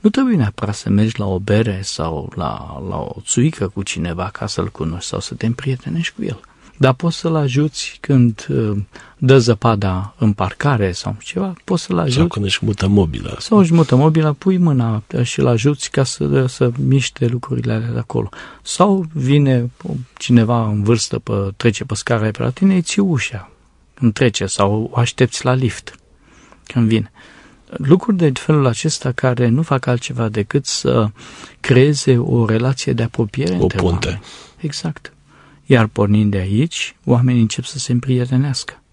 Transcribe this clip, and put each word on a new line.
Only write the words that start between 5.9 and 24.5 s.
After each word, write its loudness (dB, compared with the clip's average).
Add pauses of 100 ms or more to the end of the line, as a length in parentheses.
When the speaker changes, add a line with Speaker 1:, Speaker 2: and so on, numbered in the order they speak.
Speaker 1:
cu -8
el. -8 (360)
Dar 4
poți -2
să-l -2
ajuți -2
când, 2
uh, 0 (420)
dă 6
zăpada 0
în 2
parcare 0
sau -6
ceva, -6 (120)
poți -2
să-l -4
Speaker 2:
Sau 0
Speaker 1:
ajuți. 2
Speaker 2:
când -4
își -2
mută 0
mobila. 0
Speaker 1:
Sau 2
își 4
mută 4
mobila, 4
pui 0
mâna 2 (200)
și-l 0
ajuți 0
ca 0
să, 0
să 0
miște 0
lucrurile -2
alea -2
de -4
acolo. -4 (340)
Sau 0
vine 2 (460)
cineva 4
în -2
vârstă, 0
pe, -6 (240)
trece 0
pe -6
scara -2
pe -6
la 0
tine, 2
îi 2
ții -2
ușa -2 (440)
când 2
trece 0
sau 0